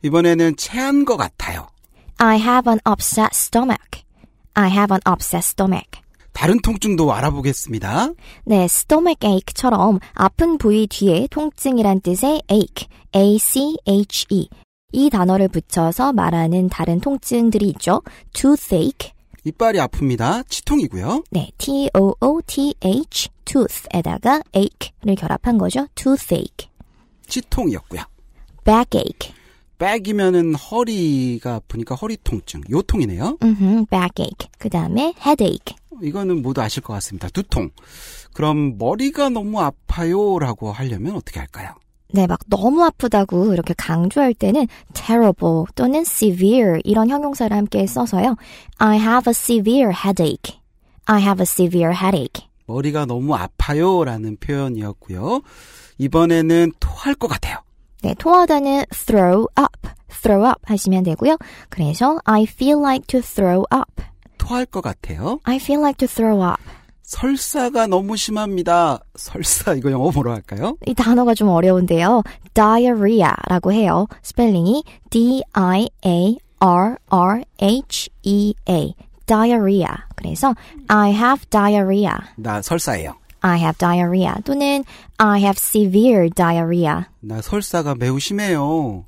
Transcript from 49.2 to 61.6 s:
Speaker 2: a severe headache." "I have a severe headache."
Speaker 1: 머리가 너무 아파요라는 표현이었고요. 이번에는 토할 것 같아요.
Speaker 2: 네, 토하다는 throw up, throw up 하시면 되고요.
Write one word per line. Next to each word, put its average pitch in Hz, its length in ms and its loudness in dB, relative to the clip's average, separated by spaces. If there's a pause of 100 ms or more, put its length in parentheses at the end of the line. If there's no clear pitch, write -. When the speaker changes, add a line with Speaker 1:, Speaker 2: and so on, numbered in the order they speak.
Speaker 2:
a 233 40 2
severe 233 640 2
headache." - 640 -2 (460)
"I 214 160 4
have 196 180 2
a 190 40 2
severe 175 520 0
headache." 180 520 -4 (180)
Speaker 1:
머리가 143 400 -4
너무 127 300 -4
아파요라는 127 1080 -2
표현이었고요. 123 1000 -6 (580)
이번에는 165 800 2
토할 - 360 -4
것 - 120 -6
같아요. - 300 -6 (440)
Speaker 2:
네, 196 140 -2
토하다는 302 680 2 (200)
throw 196 400 4 (120)
up, - 300 0 (340)
throw 208 240 4
up 247 180 2
하시면 190 400 0
되고요. 226 340 0 (320)